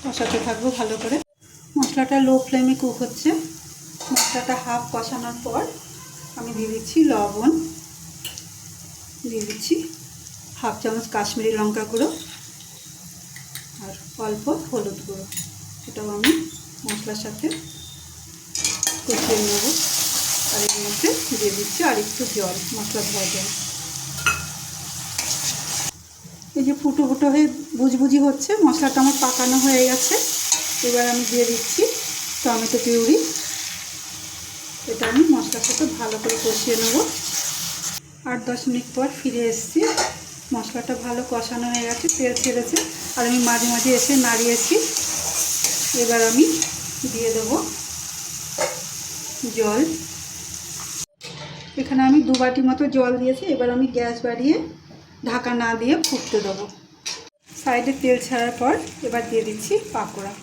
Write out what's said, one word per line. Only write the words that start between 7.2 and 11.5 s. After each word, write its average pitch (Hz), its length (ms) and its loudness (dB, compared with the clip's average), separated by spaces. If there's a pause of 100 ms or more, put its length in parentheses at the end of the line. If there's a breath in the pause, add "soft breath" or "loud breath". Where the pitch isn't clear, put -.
দিয়ে 220 200 -6
দিচ্ছি 214 260 0 (840)
হাফ 214 220 -4
চামচ 226 320 -2
কাশ্মীরি 220 460 0